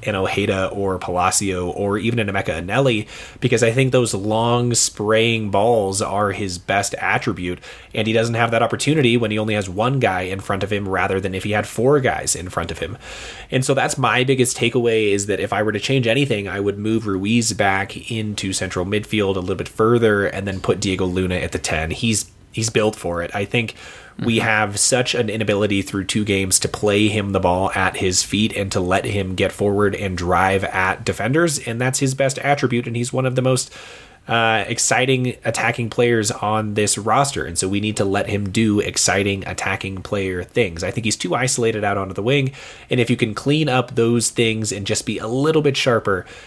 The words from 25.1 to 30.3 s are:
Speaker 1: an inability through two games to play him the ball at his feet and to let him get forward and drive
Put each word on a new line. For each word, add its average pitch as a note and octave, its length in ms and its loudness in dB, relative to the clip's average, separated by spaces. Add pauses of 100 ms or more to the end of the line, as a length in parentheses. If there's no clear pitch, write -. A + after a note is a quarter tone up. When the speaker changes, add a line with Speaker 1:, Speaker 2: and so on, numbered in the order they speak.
Speaker 1:
an A2+ 160 0
inability G#2 520 0
through F#2+ 240 -4
two G#2+ 180 0
games G2 360 2
to G2 80 0
play G#2 400 2
him G2+ 220 0
the F#2+ 80 0
ball F#2 360 2
at F#2 240 0
his F#2 260 0
feet G#2+ 320 0
and G2 160 -2
to G2+ 80 0
let F2+ 240 0
him G2 320 -4
get F#2+ 160 0
forward G2+ 420 2
and F#2 240 -4
drive F#2 460 2